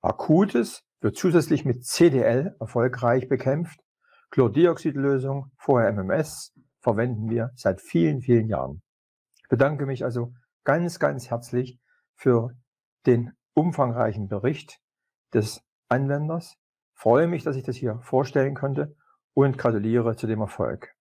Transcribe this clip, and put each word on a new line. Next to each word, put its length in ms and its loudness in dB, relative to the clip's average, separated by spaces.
Akutes 840 0
wird 160 -2
zusätzlich 480 2
mit 200 -4
C 260 4
D 100 2
L 380 0
erfolgreich 720 0
bekämpft. 500 -2
Chlordioxidlösung, 1300 0
vorher 340 4
M 100 -4
M 100 -4
S, 420 -4
verwenden 500 -2
wir 240 -4
seit 260 -2
vielen, 420 0
vielen 260 2
Jahren. 340 -6
Ich 120 -20
bedanke 380 0
mich 160 -6
also 320 -6
ganz, 340 0
ganz 320 -4
herzlich 480 -6
für 400 2
den 260 2
umfangreichen 720 0
Bericht 540 -6
des 320 -2
Anwenders, 680 -4
freue 340 4
mich, 160 -4
dass 100 -2
ich 80 -6
das 140 -8
hier 240 -6
vorstellen 560 -2
konnte 400 -6
und 240 2
gratuliere 580 0
zu 100 -8
dem 140 -4
Erfolg. 600 -6